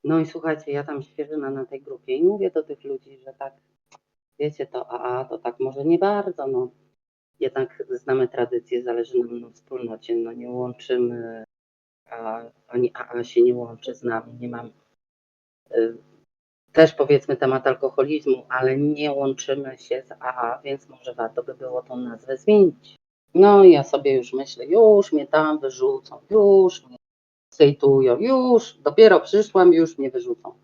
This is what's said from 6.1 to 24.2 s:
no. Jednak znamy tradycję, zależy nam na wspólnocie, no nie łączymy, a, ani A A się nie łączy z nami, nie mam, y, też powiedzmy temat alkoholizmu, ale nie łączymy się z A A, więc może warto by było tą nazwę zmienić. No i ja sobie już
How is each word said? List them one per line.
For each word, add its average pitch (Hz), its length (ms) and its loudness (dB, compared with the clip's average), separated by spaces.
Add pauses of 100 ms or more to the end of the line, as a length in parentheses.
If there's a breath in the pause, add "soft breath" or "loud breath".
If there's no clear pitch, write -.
no. 127 240 -6 (680)
Jednak - 500 -8
znamy 131 380 -4
tradycję, 120 560 -6
zależy 120 360 -4
nam 120 220 -8
na 117 80 -20
wspólnocie, 117 680 -12
no 117 180 -6
nie 120 160 -16
łączymy, 120 920 -8 (680)
a, 113 320 -12 (260)
ani 123 260 -4
A 120 220 -16
A 120 80 -8
się 120 180 0
nie 123 140 4
łączy 120 400 -14
z - 80 -20
nami, 117 360 -8
nie 120 100 -14
mam, 117 220 -16 (1000)
y, 117 260 -2 (720)
też 160 220 6
powiedzmy 139 440 0
temat 131 300 -2
alkoholizmu, 135 840 -2
ale 131 280 -2
nie 147 340 -2
łączymy 135 680 -6
się 127 300 -8
z - 40 -20
A 127 240 -10
A, 123 260 -6
więc 139 280 -12
może 127 240 -18
warto 117 300 -8
by - 100 -14
było 123 280 -10
tą 127 160 -16
nazwę 123 400 -12
zmienić. 208 580 2 (380)
No 196 300 8
i 180 80 12
ja 143 120 6
sobie 139 320 -2
już 123 180 -4